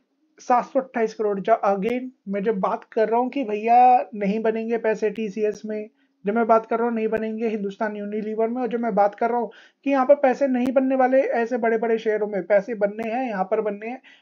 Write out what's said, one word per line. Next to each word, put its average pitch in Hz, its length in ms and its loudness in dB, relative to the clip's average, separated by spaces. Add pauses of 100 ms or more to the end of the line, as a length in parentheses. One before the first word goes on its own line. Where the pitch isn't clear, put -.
(400)
सात 247 260 0
सौ - 140 -2
अट्ठाईस 226 340 -4
करोड़, 208 260 -2
जो 208 140 2
again 226 560 -2 (180)
मैं 196 160 -4
जब 214 160 -2
बात 196 240 -2
कर 220 260 0
रहा 233 100 2
हूँ 254 100 0
कि 277 140 -4
भैया 233 720 4
नहीं 202 240 0
बनेंगे 226 380 -2
पैसे 220 320 0
टीसीएस 208 560 -4
में, 214 240 -8 (360)
जब 202 100 -2
मैं 233 120 2
बात 226 180 4
कर 233 120 -2
रहा 233 100 0
हूँ 233 80 -2
नहीं 220 120 -2
बनेंगे 220 400 -4
हिंदुस्तान 208 480 -4
Unilever 214 520 -4
में, 240 140 -4
और 247 60 -2
जब 233 120 -4
मैं 233 160 -2
बात 202 200 2
कर 233 140 0
रहा 240 100 0
हूँ 233 120 -6 (320)
कि 277 60 -4
यहाँ 269 160 2
पर 285 100 6
पैसे 269 320 2
नहीं 254 240 0
बनने 269 240 2
वाले, 262 260 4
ऐसे 240 360 -2
बड़े 226 200 0
बड़े 226 200 0
शेयरों 214 300 -2
में 196 180 -4
पैसे 202 300 2
बनने 208 340 -2
हैं, 247 200 -4
यहाँ 190 140 -4
पर 214 180 -2
बनने 208 260 -6
हैं, 254 140 -12 (200)